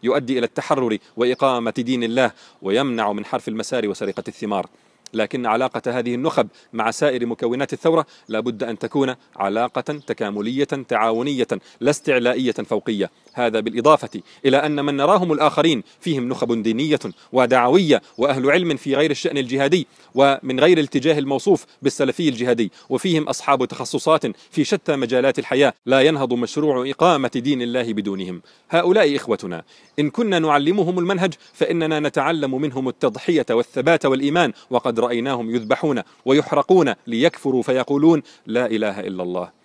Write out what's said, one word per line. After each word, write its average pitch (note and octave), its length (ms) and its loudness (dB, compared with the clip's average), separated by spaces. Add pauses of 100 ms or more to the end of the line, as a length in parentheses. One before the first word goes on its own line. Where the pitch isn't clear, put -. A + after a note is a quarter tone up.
يؤدي B2 360 0
إلى A#2 80 0
التحرر B2+ 520 -2 (180)
وإقامة A#2+ 640 0
دين A#2+ 260 -2
الله A#2 260 0 (320)
ويمنع A2+ 500 -2
من G#2 120 -6
حرف - 240 -8
المسار A2 400 -4
وسرقة G2 400 -6
الثمار، G2+ 380 -6 (480)
لكن A#2 320 -2
علاقة A#2+ 520 -2
هذه A#2+ 160 -4
النخب B2+ 340 0 (240)
مع A2+ 180 -2
سائر B2+ 360 -2
مكونات A#2+ 460 -4
الثورة D#3+ 340 0 (220)
لا A2 120 -2
بد A#2 220 -6
أن A#2 160 -6
تكون C3+ 360 -2 (220)
علاقة A#2+ 720 -4
تكاملية A2 580 -2
تعاونية B2 800 -2 (340)
لا B2+ 100 2
استعلائية B2+ 600 0
فوقية. G#2 580 -4 (220)
هذا A2+ 280 0
بالإضافة A#2 600 0 (240)
إلى C3+ 120 4
أن C#3+ 280 0
من C#3+ 120 -2
نراهم F3 360 2
الآخرين D3+ 500 2 (180)
فيهم C3+ 280 -4
نخب A#2 340 -2
دينية C3 360 0 (340)
ودعوية B2+ 680 4 (160)
وأهل C3+ 320 0
علم E3+ 260 2
في C3+ 180 -4
غير D3+ 160 2
الشأن C#3+ 280 -4
الجهادي C#3 480 0 (280)
ومن C3+ 460 2
غير E3 180 6
الاتجاه D3 400 0
الموصوف C#3 480 0 (160)
بالسلفي C3+ 460 0
الجهادي، A#2 440 0 (160)
وفيهم D#3 340 0
أصحاب C3+ 420 0
تخصصات D3 580 -2 (280)
في D3+ 140 0
شتى D#3+ 320 -2
مجالات B2+ 420 0
الحياة C3+ 340 2 (140)
لا C3 140 4
ينهض C#3 320 2
مشروع C3 580 -2
إقامة C#3+ 440 2
دين B2+ 280 -2
الله A#2+ 300 -2
بدونهم. F#2+ 500 -6 (280)
هؤلاء F3 460 4
إخوتنا، G2 460 -4 (360)
إن D3 120 0
كنا G#3 280 0
نعلمهم D#3+ 600 2
المنهج F3+ 360 0 (180)
فإننا D#3+ 480 0
نتعلم C#3+ 600 -2
منهم C3+ 280 -4
التضحية B2+ 600 0
والثبات C3 560 2
والإيمان، C#3 460 2 (180)
وقد A#2+ 300 -2
رأيناهم A#2+ 540 -2
يذبحون B2 480 -2 (220)
ويحرقون C#3+ 680 4 (120)
ليكفروا B2+ 560 0
فيقولون: C#3+ 600 2 (240)
"لا A#2+ 200 -2
إله G#2+ 340 -2
إلا F#2+ 220 -8
الله F2+ 280 -6 (140)